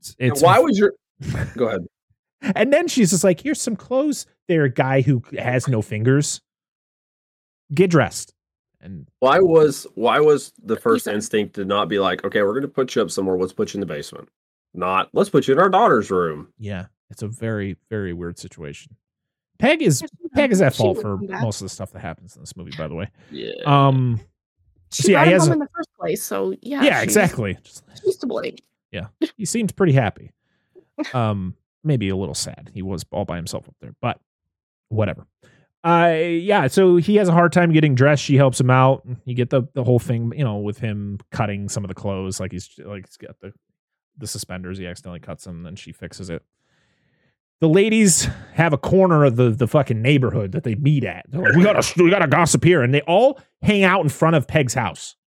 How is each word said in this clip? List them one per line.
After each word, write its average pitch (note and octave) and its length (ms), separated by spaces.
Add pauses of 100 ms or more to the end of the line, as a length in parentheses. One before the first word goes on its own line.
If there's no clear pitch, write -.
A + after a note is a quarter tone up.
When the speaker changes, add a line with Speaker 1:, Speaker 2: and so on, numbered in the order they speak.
Speaker 1:
It's, - 180
Speaker 2:
Now, B2+ 80
Speaker 1:
it's C#3 160
Speaker 2:
why F#3 160
would C#4 180
your G3+ 160 (280)
Speaker 1:
<laughs> - 360
Speaker 2:
Go A#2 120
ahead. F#2+ 180 (680)
Speaker 1:
And B3+ 180
then E4+ 160
she's G#3+ 220
just F3+ 140
like, F#3 160
"Here's C#4+ 220
some A3+ 140
clothes C4+ 500 (220)
there, D#3 200
guy C3+ 320
who C3 220 (160)
has B2 300
no A#2+ 120
fingers. B2 600 (1300)
Get F3 180
dressed." - 440 (480)
And F2+ 260 (120)
Speaker 2:
Why C3+ 180
was, D#3+ 560
why A#2 260
was D3+ 320 (100)
the - 140
first - 300
Speaker 3:
Ethan. A3 100
Speaker 2:
instinct G#2+ 380
to G2+ 100
not G2+ 240
be G2 100
like, F#2 260
"Okay, G2+ 180
we're G2+ 100
gonna C#3 160
put C3 260
you A#2+ 60
up F#2 100
somewhere. F#2+ 280
Let's F#2 160
put - 180
you G2+ 60
in - 20
the G2 60
basement." D2 420 (460)
Not, F#2 400
"Let's G3 160
put - 180
you C3+ 60
in D3 60
our F#3+ 100
daughter's F#3 400
room." E2 380 (100)
Speaker 1:
Yeah, G2+ 280 (220)
it's - 140
a G#2 60
very, G#2 480 (120)
very G2 240
weird E2+ 260
situation. - 560 (640)
Peg D4+ 220
is, F3+ 200
Speaker 3:
She E4 340
Speaker 1:
Peg C4+ 180
is F#3 80
at C#3+ 140
Speaker 3:
she - 80
Speaker 1:
fault - 140
Speaker 3:
would - 60
Speaker 1:
for G#2 140
Speaker 3:
come G2 120
back. F#2+ 120
Speaker 1:
most A2 220
of - 20
the F#2 60
stuff - 220
that - 80
happens - 360
in A#1+ 60
this - 140
movie, F2 200
by D#2 120
the C#2+ 60
way. E2+ 140 (220)
Speaker 2:
Yeah. A#1+ 220 (120)
Speaker 1:
Um, C3+ 560 (720)
Speaker 3:
She - 120
Speaker 1:
so G3 80
yeah, F3+ 60
Speaker 3:
brought D#3+ 100
Speaker 1:
he E3+ 40
Speaker 3:
him F#3 60
Speaker 1:
has E3+ 60
Speaker 3:
home D3+ 60
Speaker 1:
a - 40
Speaker 3:
in D#4 60
the C#4+ 140
first E4 140 (100)
place, F3+ 240
so G3 380
yeah, C#4 220
Speaker 1:
Yeah, C4+ 140
Speaker 3:
she's, A2+ 80
Speaker 1:
exactly. C#3 580
Just - 220 (200)
Speaker 3:
she's F#4+ 120
to D4 100
blame. - 300 (360)
Speaker 1:
Yeah, G#2 140 (320)
he G3 80
seemed A3+ 300
pretty E3+ 180
happy. A#2+ 420
Speaker 3:
<laughs> - 40 (720)
Speaker 1:
Um, G#2 440 (260)
maybe B2 260
a F#2+ 60
little F#2 220
sad. - 360
He - 80
was F#2+ 300
all G2 140
by E2 100
himself - 340
up - 120
there, - 200
but - 200 (680)
whatever. G#2+ 360 (560)
Uh, E3+ 340
yeah, E3+ 520
so F#3 300
he G3+ 180
has G3+ 120
a E3+ 40
hard E3+ 200
time F3 200
getting D3+ 240
dressed. C#3 260
She C#3 140
helps C3+ 240
him B2+ 100
out. C3 340 (200)
You B2+ 100
get A#2+ 160
the, C3+ 120 (120)
the C3+ 80
whole A#2+ 160
thing, A#2 380
you D3 80
know, G#2 140
with G#2 200
him G#2 400 (140)
cutting G2+ 360
some G#2 140
of F#2+ 60
the F#2 80
clothes. F#2+ 420
Like F#2 140
he's, F2+ 260
like G2 300
he's - 80
got - 240
the, G2 120 (640)
the G#2+ 120
suspenders. F#2 500
He F#2 80
accidentally F2 320
cuts E2+ 240
them, E2+ 220
then E2+ 100
she - 160
fixes F2 400
it. D#2+ 140 (1160)
The E3 80
ladies G3+ 600 (240)
have D#3+ 200
a C#3 60
corner E3+ 460
of B2+ 100
the, B2 160
the A2 160
fucking B2+ 340
neighborhood A2+ 520
that D#3 100
they G#2+ 140
meet C#3+ 260
at. F2 260
They're D#3 140
like, - 140
"We F3+ 80
gotta, - 400
we E3 40
gotta F3+ 200
gossip D3+ 340
here." E3+ 220
And B2+ 100
they D3 80
all A3+ 380 (220)
hang G#3 200
out F#3+ 200
in D3+ 80
front D#3+ 260
of C3+ 100
Peg's D3 280
house. G#2 420 (120)